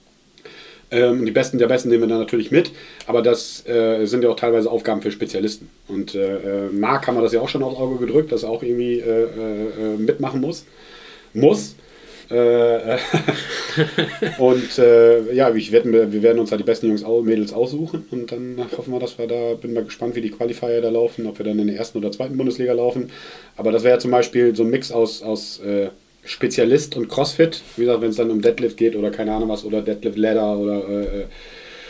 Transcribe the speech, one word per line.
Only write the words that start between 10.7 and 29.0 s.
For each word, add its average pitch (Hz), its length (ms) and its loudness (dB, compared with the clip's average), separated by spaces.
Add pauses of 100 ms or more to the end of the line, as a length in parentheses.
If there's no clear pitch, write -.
Muss. 151 420 2 (540)
Äh, 117 680 2 (680)
<laughs> 160 720 -4
und, 127 420 2
äh, 117 540 8
ja, 127 200 4
ich 104 200 -2
werd, 117 120 6
wir 110 360 2
werden 117 180 4
uns 107 120 -2
da 110 60 -2
die 101 60 -4
besten 113 240 0
Jungs 104 160 0
au-, 117 180 0
Mädels 110 300 0
aussuchen 147 600 -4
und 120 200 -8
dann 123 260 -10 (200)
hoffen 123 160 -8
wir, 123 60 -2
dass 123 180 -8
wir 117 100 -6
da, 117 280 -2
bin 120 180 -8
mal 113 100 -2
gespannt, 117 320 -8
wie 120 60 -6
die 107 100 -4
Qualifier 120 500 -4
da 117 80 0
laufen, 117 380 0
ob 104 100 -10
wir 104 80 -6
dann 107 140 -2
in 104 80 2
der 98 100 -2
ersten 117 200 -6
oder 101 160 -4
zweiten 131 240 -6
Bundesliga 123 340 -2
laufen. 123 380 -2 (480)
Aber 107 160 0
das 113 100 2
wäre 123 120 6
ja 120 40 4
zum 123 120 -4
Beispiel 120 440 4
so 113 80 2
ein 113 60 0
Mix 127 220 -2
aus, 113 300 0
aus, 107 380 -8
äh, 101 300 -2 (380)
Spezialist 127 680 2
und 117 120 -4
Crossfit. - 540 0 (160)
Wie 117 60 0
gesagt, 120 180 2
wenn's 113 160 -2
dann 117 120 2
um 107 120 0
Deadlift 117 360 0
geht 113 180 2
oder 104 160 -2